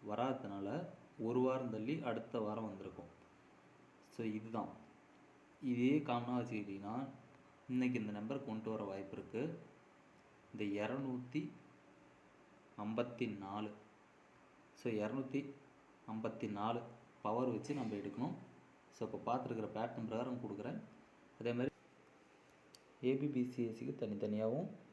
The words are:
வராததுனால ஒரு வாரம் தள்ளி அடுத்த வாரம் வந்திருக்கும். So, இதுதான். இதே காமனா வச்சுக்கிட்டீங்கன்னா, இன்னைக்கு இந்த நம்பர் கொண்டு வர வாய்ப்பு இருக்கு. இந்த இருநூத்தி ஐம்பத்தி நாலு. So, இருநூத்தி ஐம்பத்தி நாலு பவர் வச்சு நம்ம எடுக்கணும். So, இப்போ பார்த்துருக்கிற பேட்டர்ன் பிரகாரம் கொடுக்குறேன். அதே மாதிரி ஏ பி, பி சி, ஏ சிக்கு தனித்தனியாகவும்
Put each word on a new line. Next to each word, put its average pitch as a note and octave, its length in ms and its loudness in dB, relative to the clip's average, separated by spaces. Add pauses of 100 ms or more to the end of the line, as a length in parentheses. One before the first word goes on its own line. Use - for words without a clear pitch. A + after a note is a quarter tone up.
வராததுனால G#2 580 0 (520)
ஒரு A#2 200 2
வாரம் B2+ 300 4
தள்ளி A2+ 320 0
அடுத்த A#2 380 -2
வாரம் G#2+ 280 0
வந்திருக்கும். F#2+ 440 -8 (960)
So, A#2 160 -4
இதுதான். A2 460 -2 (920)
இதே C3 380 6
காமனா B2 380 2
வச்சுக்கிட்டீங்கன்னா, G#2 580 -2 (760)
இன்னைக்கு B2+ 300 4
இந்த G#2 120 0
நம்பர் A2+ 340 -2
கொண்டு A2 260 -2
வர G2+ 120 0
வாய்ப்பு G2 340 -4
இருக்கு. - 260 -2 (1080)
இந்த G#2 340 2
இருநூத்தி C3 600 -2 (1300)
ஐம்பத்தி A2 600 0
நாலு. G#2 320 -4 (1040)
So, - 200 0
இருநூத்தி B2+ 600 0 (540)
ஐம்பத்தி A2 440 -2
நாலு A2 300 2 (400)
பவர் A#2+ 280 4
வச்சு A2+ 240 0
நம்ம A2+ 220 0
எடுக்கணும். A#2+ 400 0 (560)
So, A2 160 -2
இப்போ - 180 -4
பார்த்துருக்கிற A2+ 500 2
பேட்டர்ன் A2+ 300 0
பிரகாரம் B2 380 0
கொடுக்குறேன். F#3 380 -4 (580)
அதே A#2 140 0
மாதிரி B2 180 2 (1300)
ஏ B2+ 120 6
பி, C#3+ 120 0
பி B2+ 160 2
சி, B2 200 0
ஏ A2+ 80 0
சிக்கு B2+ 240 -4
தனித்தனியாகவும் G#2+ 720 2 (260)